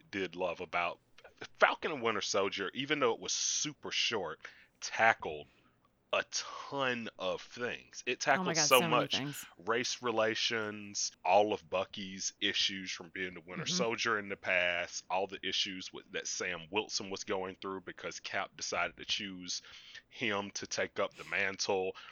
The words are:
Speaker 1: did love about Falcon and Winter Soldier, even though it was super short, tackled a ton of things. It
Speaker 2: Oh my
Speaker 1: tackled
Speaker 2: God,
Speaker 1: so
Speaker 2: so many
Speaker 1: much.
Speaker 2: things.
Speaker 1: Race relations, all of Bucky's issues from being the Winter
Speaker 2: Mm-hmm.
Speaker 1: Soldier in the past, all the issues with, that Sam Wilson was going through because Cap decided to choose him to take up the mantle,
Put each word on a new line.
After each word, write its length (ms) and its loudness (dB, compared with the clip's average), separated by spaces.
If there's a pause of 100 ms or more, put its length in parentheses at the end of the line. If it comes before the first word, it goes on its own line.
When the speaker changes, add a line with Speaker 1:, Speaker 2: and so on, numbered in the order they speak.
(120)
Speaker 1:
did 240 -2
love 260 -2
about 380 -2 (600)
Falcon 320 6
and 120 -4
Winter 180 2
Soldier, 540 2
even 240 0
though 140 4
it 60 -4
was 140 -4
super 580 -2
short, 460 0 (440)
tackled 680 2 (680)
a 100 2 (460)
ton 400 -2 (100)
of 220 -2
things. 640 -8
It 200 -2
Speaker 2:
Oh 60 6
my 220 2
Speaker 1:
tackled 20 0
Speaker 2:
God, 120 4
Speaker 1:
so 120 8
Speaker 2:
so 20 8
many 100 2
Speaker 1:
much. 260 2
Speaker 2:
things. 280 -6 (200)
Speaker 1:
Race 360 0
relations, 1120 0 (140)
all 260 8
of 180 -4
Bucky's 720 -2
issues 520 0
from 220 -10
being 200 -4
the 120 -12
Winter 200 -6
Speaker 2:
Mm-hmm. 100 0
Speaker 1:
Soldier 420 2
in 120 -4
the 80 -4
past, 720 2
all 180 2
the 180 -8
issues 460 -2
with, 220 -14
that 120 -4
Sam 360 -4 (100)
Wilson 380 -2
was 160 -6
going 360 -2
through 200 -6
because 400 -10
Cap 340 -4
decided 400 -2
to 80 -14
choose 580 -4 (480)
him 440 -2
to 120 -6
take 360 -2
up 160 0
the 120 -12
mantle, 600 0 (200)